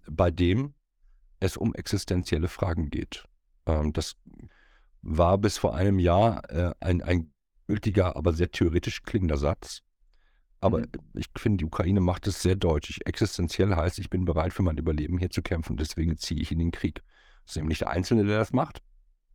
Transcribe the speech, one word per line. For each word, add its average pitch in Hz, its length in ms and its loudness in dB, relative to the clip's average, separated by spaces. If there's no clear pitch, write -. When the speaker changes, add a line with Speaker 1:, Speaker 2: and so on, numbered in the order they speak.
Speaker 1:
bei 85 260 2
dem 95 420 2
es 95 180 -2
um - 160 -2
existenzielle 90 760 -2
Fragen 82 400 -4
geht. - 340 -8
Ähm, 76 280 0
das - 240 -6
war 85 360 4
bis 101 200 2
vor 76 180 0
einem 98 220 2
Jahr, 92 540 4
äh, 85 300 -2
ein, 90 200 2
ein 85 320 0
gültiger, 98 500 2
aber 82 160 2
sehr 82 180 0
theoretisch - 500 0
klingender 87 360 0
Satz. - 420 -4
Aber - 200 2
Speaker 2:
Mhm. - 80 -4
Speaker 1:
ich - 100 -4
finde, 107 220 2
die 80 80 -2
Ukraine 92 360 2
macht 87 260 2
es 92 160 -4
sehr 92 120 4
deutlich. 82 520 -2
Existenziell 95 680 0
heißt, 82 220 0
ich - 140 -8
bin 92 140 0
bereit, 90 280 0
für - 80 0
mein 82 160 2
Überleben 80 400 -2
hier 87 140 -2
zu - 100 -4
kämpfen. - 360 -4
Deswegen 80 400 -2
ziehe - 220 -4
ich - 120 -4
in 85 80 -2
den 85 100 2
Krieg. - 320 -4
Es - 80 -18
ist - 40 -4
eben - 100 -4
nicht 80 140 -2
der - 80 -4
Einzelne, 101 360 2
der 104 120 2
das 110 160 -2
macht, 131 300 -2